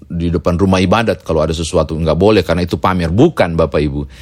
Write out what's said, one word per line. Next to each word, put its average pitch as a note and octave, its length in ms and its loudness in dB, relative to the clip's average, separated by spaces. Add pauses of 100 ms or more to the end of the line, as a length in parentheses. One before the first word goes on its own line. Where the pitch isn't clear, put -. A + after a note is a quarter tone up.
di E2+ 260 -6
depan E2+ 320 -2
rumah F#2+ 160 2
ibadat G2 480 0
kalau D#2+ 160 0
ada D#2+ 160 -2
sesuatu." D#2+ 400 -2
Nggak D#2 240 0
boleh, G2+ 240 4
karena F2 240 -2
itu G2 80 -4
pamer. F2+ 320 -2
Bukan, F#2+ 480 2
Bapak D#2+ 240 0
Ibu. C#2+ 240 -4 (160)